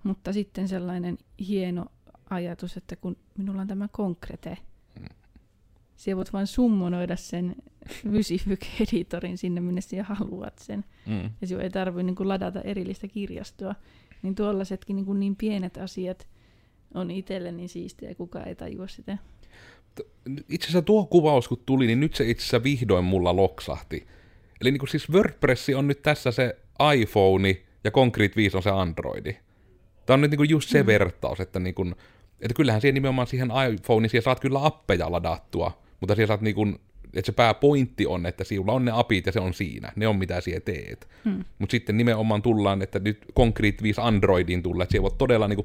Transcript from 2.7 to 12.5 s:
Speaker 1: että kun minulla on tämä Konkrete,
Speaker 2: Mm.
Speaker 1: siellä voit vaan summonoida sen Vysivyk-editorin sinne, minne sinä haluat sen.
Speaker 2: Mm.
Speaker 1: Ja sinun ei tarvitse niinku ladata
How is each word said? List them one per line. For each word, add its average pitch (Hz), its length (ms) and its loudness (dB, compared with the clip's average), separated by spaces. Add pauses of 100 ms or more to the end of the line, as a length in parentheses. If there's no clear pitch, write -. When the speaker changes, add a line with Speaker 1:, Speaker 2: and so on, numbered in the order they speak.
Speaker 1:
että 175 200 -16
kun 180 200 -10 (220)
minulla 196 220 -6
on 196 60 -6
tämä 202 260 -6
Konkrete, 185 680 -8 (420)
Speaker 2:
Mm. - 60 -16 (920)
Speaker 1:
siellä 190 200 -6
voit 185 160 -6
vaan 196 140 -4
summonoida 180 680 0
sen 180 400 -8 (560)
Vysivyk-editorin 185 1300 -4
sinne, 175 220 -4
minne 180 200 -4
sinä 190 220 -8
haluat 196 560 -10
sen. 202 260 -10 (220)
Speaker 2:
Mm. 104 240 -6 (100)
Speaker 1:
Ja 185 60 -8
sinun 180 160 -6
ei 180 80 -6
tarvitse 185 320 -4
niinku 185 260 -4
ladata 190 340 -4